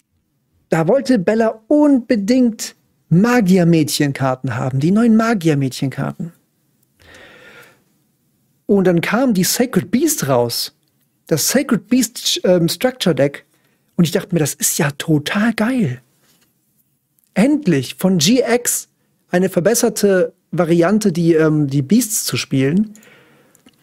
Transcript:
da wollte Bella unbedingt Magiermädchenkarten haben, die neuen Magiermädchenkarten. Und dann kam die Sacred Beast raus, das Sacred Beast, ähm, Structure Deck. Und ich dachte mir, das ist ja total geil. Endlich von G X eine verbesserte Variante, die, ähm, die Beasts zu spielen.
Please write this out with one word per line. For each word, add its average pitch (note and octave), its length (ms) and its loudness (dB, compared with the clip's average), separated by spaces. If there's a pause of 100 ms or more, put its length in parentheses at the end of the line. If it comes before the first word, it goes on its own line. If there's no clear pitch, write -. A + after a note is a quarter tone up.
(680)
da D#3+ 180 0
wollte C4 320 0
Bella A3 500 0
unbedingt B3+ 1080 0 (320)
Magiermädchenkarten E3 1500 2
haben, C3 240 -4
die D#3 100 2
neuen A3 260 4
Magiermädchenkarten. D#3 1160 -2 (2250)
Und G3 200 2
dann E3+ 140 2
kam A#3+ 320 0
die F#3 120 0
Sacred - 460 -2
Beast D4 380 -2
raus, A#2+ 460 -2 (540)
das D#3 200 -2
Sacred C4+ 400 -2
Beast, - 560 -2
ähm, F3+ 240 2
Structure B3 460 -2
Deck. C#3+ 320 -2 (500)
Und F3+ 60 2
ich D3 80 2
dachte - 240 -4
mir, E3 60 0
das D3 140 -4
ist - 220 -4
ja D3 140 -2
total F#3 640 -2
geil. G#3+ 480 -2 (1300)
Endlich F#3+ 600 0
von F#3 240 0
G G#3+ 260 2
X A#3+ 440 -4 (420)
eine F3+ 180 2
verbesserte F#3+ 840 0 (180)
Variante, E3+ 640 2
die, E3 220 2
ähm, D#3 340 2
die C#3+ 140 0
Beasts A3 420 0
zu - 120 -6
spielen. C#3+ 580 -2 (880)